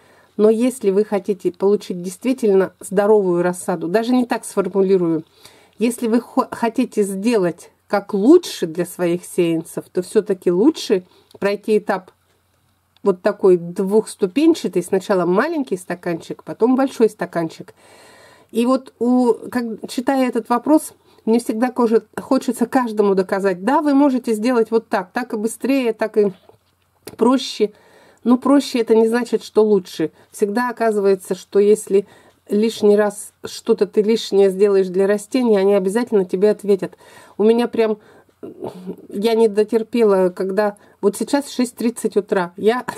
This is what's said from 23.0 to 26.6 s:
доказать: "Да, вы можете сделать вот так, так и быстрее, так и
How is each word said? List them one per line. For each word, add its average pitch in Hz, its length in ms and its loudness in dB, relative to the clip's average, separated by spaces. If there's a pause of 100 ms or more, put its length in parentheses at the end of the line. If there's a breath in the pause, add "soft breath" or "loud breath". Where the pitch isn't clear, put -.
доказать: 190 480 -2
"Да, 285 200 2
вы 294 100 0
можете 262 400 2
сделать 220 380 0
вот 226 180 -2
так, 190 240 -4
так 247 220 -6
и - 20 -4
быстрее, 233 560 -2
так 220 240 -4
и 208 160 2 (840)